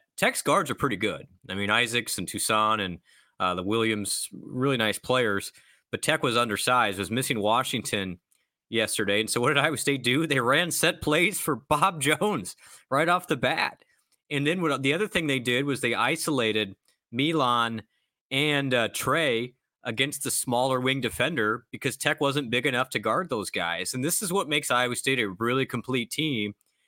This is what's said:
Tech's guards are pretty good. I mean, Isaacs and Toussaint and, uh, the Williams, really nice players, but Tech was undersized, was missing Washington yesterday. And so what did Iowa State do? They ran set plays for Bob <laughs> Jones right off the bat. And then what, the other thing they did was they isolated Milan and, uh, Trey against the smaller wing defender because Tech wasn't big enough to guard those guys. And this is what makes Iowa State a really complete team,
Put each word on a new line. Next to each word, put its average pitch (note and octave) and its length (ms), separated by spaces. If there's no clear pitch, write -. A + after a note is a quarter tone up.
Tech's - 240
guards D#3 300
are - 40
pretty A#2+ 220
good. F2+ 300
I F#2 60
mean, G2+ 160
Isaacs A#2+ 480
and F2+ 100
Toussaint G#2+ 540
and, F2+ 180
uh, F#2 140
the F2+ 100
Williams, G#2+ 680
really C3 440
nice G#2+ 200
players, A2+ 560
but A2+ 100
Tech D3+ 220
was A#2+ 140
undersized, A2+ 640
was F#2 120
missing B2 280
Washington G#2 800
yesterday. G#2+ 520
And A2 80
so A#2+ 100
what B2 100
did D3 80
Iowa C#3+ 200
State C#3 260
do? C3 240
They C#3 120
ran D3 320
set F3 300
plays E3 380
for D3+ 160
Bob D#3 460
<laughs> - 0
Jones D3+ 540
right D3 180
off F3+ 180
the D3+ 100
bat. B2+ 460
And C#3+ 160
then F3+ 160
what, C#3 220
the C3+ 100
other G3 140
thing E3+ 200
they C3+ 120
did B2 260
was C#3 140
they A#2 160
isolated A2 800
Milan A#2+ 720
and, C#3 440
uh, A#2 200
Trey C3 600
against B2+ 400
the B2+ 80
smaller B2+ 500
wing C3 180
defender A#2+ 720
because B2 240
Tech D3+ 240
wasn't C#3 320
big A#2+ 140
enough B2+ 240
to A#2+ 100
guard A2 300
those G#2 200
guys. F2 440
And B2+ 100
this - 180
is F3+ 120
what F#3 160
makes C#3+ 200
Iowa B2 280
State C3+ 220
a G#2+ 100
really A#2+ 360
complete B2 460
team, A#2+ 440